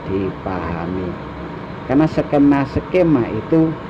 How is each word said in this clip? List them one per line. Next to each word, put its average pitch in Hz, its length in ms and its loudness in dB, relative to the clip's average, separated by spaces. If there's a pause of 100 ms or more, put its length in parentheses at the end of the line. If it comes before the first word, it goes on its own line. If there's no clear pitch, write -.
dipahami. 90 1040 -4 (800)
Karena 151 160 4
skema-skema 143 1200 2
itu 160 400 2 (220)